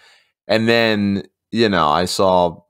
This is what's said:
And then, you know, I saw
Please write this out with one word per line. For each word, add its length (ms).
And 220
then, 540
you 180
know, 180
I 180
saw 640